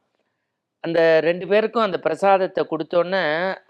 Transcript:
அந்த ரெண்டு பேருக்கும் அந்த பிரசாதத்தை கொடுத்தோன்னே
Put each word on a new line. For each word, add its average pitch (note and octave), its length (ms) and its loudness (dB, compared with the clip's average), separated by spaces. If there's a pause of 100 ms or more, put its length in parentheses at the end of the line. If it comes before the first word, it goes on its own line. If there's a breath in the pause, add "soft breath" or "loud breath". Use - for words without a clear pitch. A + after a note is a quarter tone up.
(800)
அந்த E3 400 2
ரெண்டு F3 280 -2
பேருக்கும் G#3+ 360 0
அந்த F3+ 160 -2
பிரசாதத்தை F3+ 680 0
கொடுத்தோன்னே E3+ 880 -2 (140)